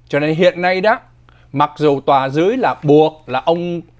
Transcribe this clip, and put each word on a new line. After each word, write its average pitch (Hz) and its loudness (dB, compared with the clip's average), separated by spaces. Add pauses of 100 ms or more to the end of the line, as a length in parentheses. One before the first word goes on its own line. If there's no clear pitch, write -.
Cho 143 -2
nên 156 -2
hiện 175 0
nay 185 -2
đó, 220 0 (520)
mặc 143 -2
dù 147 0
tòa 135 0
dưới 175 0
là 156 -2
buộc 151 2
là 127 -4
ông 175 -2 (180)